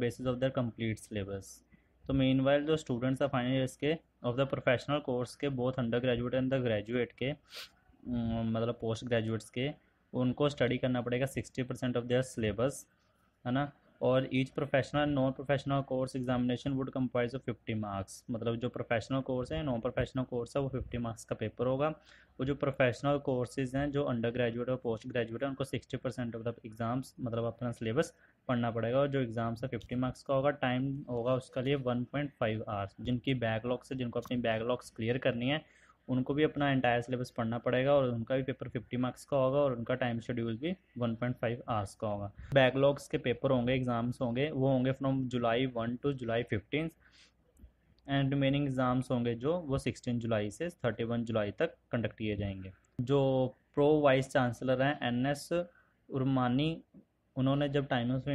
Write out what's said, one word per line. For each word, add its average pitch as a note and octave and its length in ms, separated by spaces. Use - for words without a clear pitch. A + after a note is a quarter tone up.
basis B2+ 280
of B2 80
their C3 180
complete A2+ 460
syllabus। G2 480
तो C3+ 80
meanwhile C3+ 540
जो D#3 100
students C3 480
are C#3 80
final B2+ 240
years C3 260
के D3+ 100
of A#2+ 160
the C3+ 140
professional C#3 560
course B2 260
के C#3+ 140
both B2+ 240
undergraduate A#2+ 580
and C3 140
the C3 120
graduate A#2 520
के, B2+ 120
उम, A2+ 1200
मतलब A2+ 300
पोस्ट A2+ 240
ग्रेजुएट्स A2+ 440
के, C3 200
उनको B2+ 360
स्टडी B2+ 280
करना B2+ 240
पड़ेगा B2 240
सिक्सटी B2+ 280
percent B2 380
of A#2+ 100
their C3 200
syllabus, A2 520
है B2 60
ना। C#3+ 200
और C3 340
each C3 140
professional C#3+ 520
and D3 140
non-professional C3+ 720
course C3 280
examination B2 600
would C3 160
comprise A#2+ 420
of B2+ 80
fifty - 380
marks। G2 320
मतलब A#2 280
जो A#2+ 100
प्रोफेशनल A#2+ 520
कोर्स B2+ 300
है, D#3 120
नॉन B2 180
प्रोफेशनल B2+ 420
कोर्स A#2+ 320
है, C#3+ 80
वो C3+ 60
फिफ्टी B2 280
मार्क्स A#2 280
का A#2 100
पेपर A2+ 320
होगा। C3+ 200
और C3 60
जो C#3 100
professional C#3 720
courses B2+ 500
हैं, C#3+ 160
जो C#3+ 120
अंडर A#2 280
ग्रेजुएट A#2+ 380
और B2+ 140
पोस्ट A#2 240
ग्रेजुएट A#2 360
हैं, C#3 60
उनको C3+ 140
sixty - 340
percent A#2 400
of A2+ 100
the A#2 60
exams, A#2 540
मतलब A#2 260
अपना A#2 260
syllabus A#2 420
पढ़ना A#2+ 240
पड़ेगा। A#2 280
और C#3+ 80
जो C3+ 140
exams A#2 420
है C3 60
fifty A#2+ 280
marks B2+ 260
का C#3 100
होगा, C3+ 160
Time B2+ 260
होगा B2 260
उसके B2+ 260
लिए C#3 220
वन B2 200
पॉइंट C#3+ 260
फ़ाइव A2 300
आवर्स। G2+ 320
जिनकी B2 320
बैकलॉग्स A2+ 460
है, C3 60
जिनको B2 220
अपनी B2 200
backlogs A#2 560
clear A#2 240
करनी B2 300
है, D3+ 140
उनको B2+ 260
भी D3 100
अपना C#3+ 260
entire B2 320
syllabus B2 280
पढ़ना A#2 280
पड़ेगा B2+ 360
और C3+ 160
उनका A#2+ 260
भी C3+ 80
paper B2+ 260
fifty B2 280
marks B2 280
का C#3+ 120
होगा C3 200
और C#3+ 160
उनका A#2 220
time A#2+ 240
schedule A#2 380
भी D#3+ 160
वन A#2 180
पॉइंट B2 200
फ़ाइव A#2+ 340
आवर्स G#2+ 260
का A2 120
होगा। G2+ 240
Backlogs C3+ 540
के D3+ 100
paper C3+ 340
होंगे, B2 220
exams B2 480
होंगे, C3 300
वो C3+ 160
होंगे C3 260
from C3+ 360
July A#2+ 300
one A#2 220
to C#3+ 180
July A#2 240
fifteenth D3+ 420
and C#3 260
remaining C#3 360
exams B2+ 420
होंगे A#2+ 240
जो C#3+ 240
वो C#3 180
sixteen B2 420
July A2 320
से E3+ 180
थर्टी A#2 240
वन A#2 220
July G#2+ 260
तक - 260
conduct A2+ 260
किए G#2+ 200
जाएंगे। G2 340
जो C#3 200
pro D3 120
vice C3 280
chancellor B2+ 520
हैं D3 160
एनएस C3 440
उर्मानी, C3+ 1300
उन्होंने C#3 340
जब C#3 180
Times B2 300
of C3 180